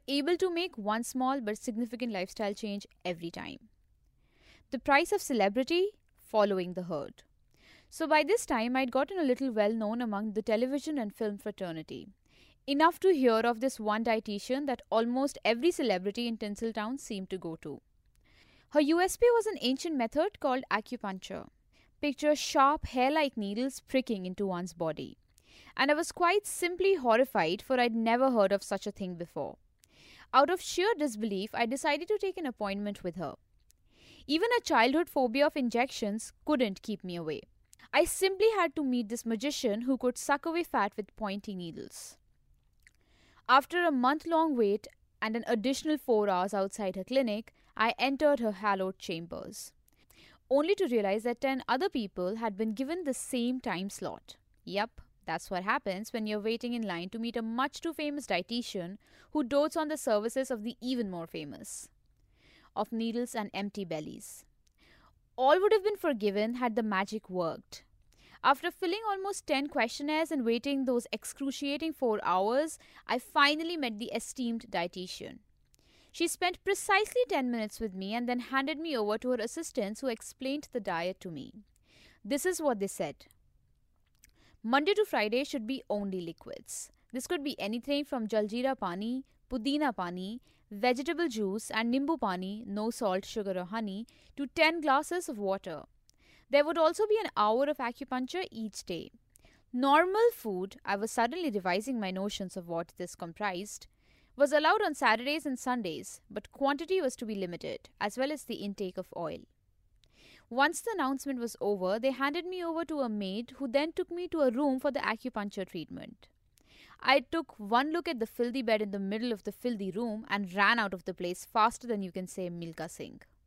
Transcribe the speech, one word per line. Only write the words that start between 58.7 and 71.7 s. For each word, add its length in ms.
who 100
dotes 340
on 120
the 80
services 520
of 140
the 180
even 300
more 160
famous, 640
of 160
needles 440
and 180
empty 320
bellies. 600
All 240
would 140
have 100
been 140
forgiven 580
had 200
the 80
magic 440
worked. 560
After 260
filling 300
almost 380
ten 180
questionnaires 640
and 160
waiting 400
those 260
excruciating 800